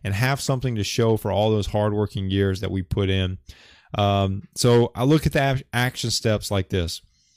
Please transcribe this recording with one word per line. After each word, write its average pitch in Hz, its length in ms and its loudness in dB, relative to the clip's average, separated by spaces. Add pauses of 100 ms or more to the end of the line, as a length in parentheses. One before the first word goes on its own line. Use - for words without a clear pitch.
and 98 100 -2
have 127 280 0
something 127 340 -2
to 104 80 -2
show 113 320 2
for 104 160 -4
all 104 180 2
those 104 180 0
hardworking 104 600 -2
years 95 300 2
that 95 120 -6
we 95 100 -4
put 95 280 -2
in. 92 280 0 (600)
Um, 98 460 0 (120)
so 120 380 4
I 117 120 -4
look 151 200 4
at 147 80 0
the 151 80 2
ac-, 135 300 0
action 123 400 -2
steps 107 400 -2
like 98 180 -2
this. 87 320 -4 (360)